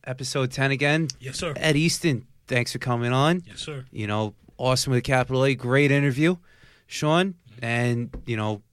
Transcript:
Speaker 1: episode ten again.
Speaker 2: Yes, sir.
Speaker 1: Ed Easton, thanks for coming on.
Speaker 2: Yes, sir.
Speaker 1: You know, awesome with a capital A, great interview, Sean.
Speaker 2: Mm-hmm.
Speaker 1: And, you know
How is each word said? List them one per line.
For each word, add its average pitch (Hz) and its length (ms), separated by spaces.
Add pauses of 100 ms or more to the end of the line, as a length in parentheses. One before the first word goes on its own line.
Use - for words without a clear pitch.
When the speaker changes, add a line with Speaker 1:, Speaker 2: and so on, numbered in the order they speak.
Speaker 1:
episode 131 480
ten 135 180
again. 143 380 (120)
Speaker 2:
Yes, 131 200
sir. 170 160
Speaker 1:
Ed 156 200
Easton, 156 520 (180)
thanks 123 260
for 123 60
coming 120 340
on. 156 360
Speaker 2:
Yes, - 140
sir. 135 300
Speaker 1:
You 107 140
know, 107 300 (240)
awesome 127 320
with 123 80
a - 20
capital 127 420
A, 135 120
great 135 340
interview, 143 460 (500)
Sean. 175 480 (200)
Speaker 2:
Mm-hmm. 117 120
Speaker 1:
And, 120 520 (100)
you 117 100
know 107 240 (120)